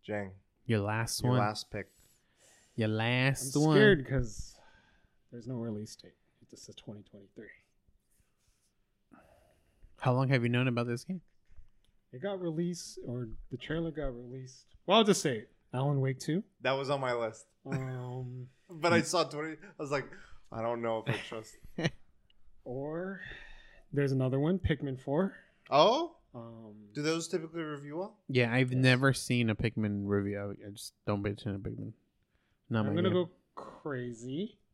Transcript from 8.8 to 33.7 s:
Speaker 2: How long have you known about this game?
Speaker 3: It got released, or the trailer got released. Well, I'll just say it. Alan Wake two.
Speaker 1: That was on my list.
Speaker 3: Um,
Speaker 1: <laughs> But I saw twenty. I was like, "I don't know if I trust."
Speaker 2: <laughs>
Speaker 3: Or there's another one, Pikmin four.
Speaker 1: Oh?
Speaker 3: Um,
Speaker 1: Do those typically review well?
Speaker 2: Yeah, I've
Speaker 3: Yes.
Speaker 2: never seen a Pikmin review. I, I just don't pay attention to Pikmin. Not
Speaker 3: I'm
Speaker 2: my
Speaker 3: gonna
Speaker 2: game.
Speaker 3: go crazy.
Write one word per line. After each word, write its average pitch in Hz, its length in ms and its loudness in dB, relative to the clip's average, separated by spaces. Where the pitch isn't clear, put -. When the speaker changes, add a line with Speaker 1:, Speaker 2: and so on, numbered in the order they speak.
Speaker 2:
How 131 160 2
long 131 160 2
have 127 140 4
you 120 60 4
known 123 180 4
about 120 200 0
this 120 160 -4
game? 185 180 -8
Speaker 3:
It 127 100 -14
got 196 200 -4
released, 175 680 -4
or 123 220 -4
the 127 60 -8
trailer 165 340 -4
got 139 240 -4
released. 127 500 -14
Well, 190 140 6
I'll 226 40 8
just 202 180 6
say 127 180 2
it. - 100 -16
Alan 139 280 0
Wake 135 180 0
two. 170 240 0
Speaker 1:
That 131 120 2
was 135 160 0
on 139 120 2
my 127 120 0
list. 113 320 -2
Speaker 3:
Um, 127 840 -6
Speaker 1:
<laughs> - 100 -20
But 170 240 2
I 165 80 6
saw 165 220 2
twenty. 151 300 -4
I - 40 -12
was 143 100 -4
like, 139 140 0
"I 113 100 -6
don't 117 200 -2
know 113 240 0
if 123 80 0
I 110 40 -2
trust." 110 300 -12
Speaker 2:
<laughs> 156 140 0
Speaker 3:
Or 156 540 -6
there's 139 220 2
another 131 260 2
one, 165 180 4
Pikmin 143 420 -2
four. 165 360 0
Speaker 1:
Oh? 220 460 4
Speaker 3:
Um, 113 400 -14
Speaker 1:
Do 143 80 -6
those 160 260 0
typically 165 340 -4
review 147 360 -8
well? 202 180 -6
Speaker 2:
Yeah, 123 240 2
I've 127 180 4
Speaker 3:
Yes. 127 100 2
Speaker 2:
never 127 320 6
seen 120 360 2
a 107 60 2
Pikmin 104 500 0
review. 101 340 2
I, 101 280 -10
I 101 40 -12
just - 220 -14
don't 104 180 0
pay 104 80 0
attention 101 300 -4
to 117 80 -6
Pikmin. 110 220 -8
Not 110 160 2
Speaker 3:
I'm 104 100 2
Speaker 2:
my 170 60 2
Speaker 3:
gonna 185 80 6
Speaker 2:
game. 180 160 4
Speaker 3:
go 170 40 -14
crazy. 127 1040 -8